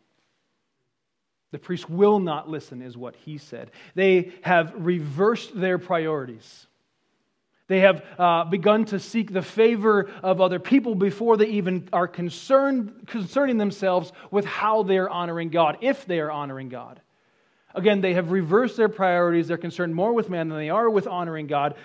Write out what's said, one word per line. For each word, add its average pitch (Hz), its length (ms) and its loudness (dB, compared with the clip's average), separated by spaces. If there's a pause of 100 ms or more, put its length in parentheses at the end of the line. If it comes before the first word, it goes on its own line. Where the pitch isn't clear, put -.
(1500)
The 147 80 -14
priests - 280 -10
will 202 300 4
not 160 320 -4
listen, 131 320 -12
is 123 160 -16
what 120 200 -14
he 151 200 -14
said. 120 320 -16 (240)
They 185 480 2
have 170 320 2 (100)
reversed 175 680 -2
their 185 240 -2
priorities. 156 880 -6 (1040)
They 190 80 2
have, 190 240 4 (160)
uh, 170 240 4
begun 202 440 2
to 196 120 -4
seek 220 320 -4
the 185 100 -2
favor 214 680 2 (120)
of 185 200 2
other 180 180 2
people 233 340 2
before 208 440 2
they 208 140 4
even 185 420 -2
are 180 120 2
concerned, 240 1000 -2
concerning 240 500 -2
themselves 185 540 0 (180)
with 196 140 0
how 214 400 0
they're 190 260 2
honoring 170 420 -6
God, 156 280 2
if 269 260 -2
they 175 140 -2
are 151 100 -4
honoring 139 380 -8
God. 120 320 -16 (720)
Again, 196 280 2
they 185 140 0
have 175 140 -2
reversed 190 460 2
their 214 140 2
priorities. 175 580 2
They're 170 80 -2
concerned 170 400 -6
more 202 160 0
with 226 180 0
man 165 200 -4
than 156 80 -8
they 151 120 -6
are 226 200 2
with 208 180 0
honoring 165 400 -6
God. 147 360 0